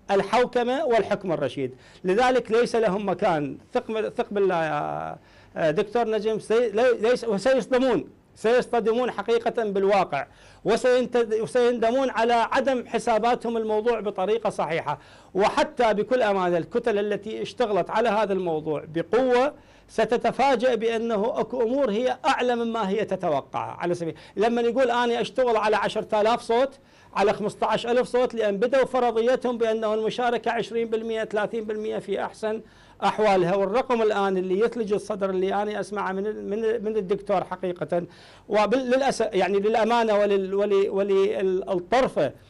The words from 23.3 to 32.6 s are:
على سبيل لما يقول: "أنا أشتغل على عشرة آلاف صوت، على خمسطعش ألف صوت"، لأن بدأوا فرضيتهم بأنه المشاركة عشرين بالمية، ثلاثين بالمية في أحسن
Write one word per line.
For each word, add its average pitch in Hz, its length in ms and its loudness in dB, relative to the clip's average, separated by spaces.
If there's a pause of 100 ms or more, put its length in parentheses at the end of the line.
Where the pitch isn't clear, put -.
على 175 160 -2
سبيل 165 200 -6 (200)
لما 233 260 2
يقول: 233 300 2
"أنا 240 300 0
أشتغل 240 360 0
على 214 180 2
عشرة 208 460 -2
آلاف 226 200 2
صوت، 247 280 0 (460)
على 202 180 2
خمسطعش 214 540 -2
ألف 240 200 2
صوت"، 247 260 0
لأن 214 240 0
بدأوا 247 280 2
فرضيتهم 240 720 0
بأنه 220 360 0
المشاركة 226 580 -2
عشرين 226 380 -2
بالمية، 220 340 -4
ثلاثين 214 400 -4
بالمية 214 360 -6
في 190 240 -4
أحسن 220 380 -6 (420)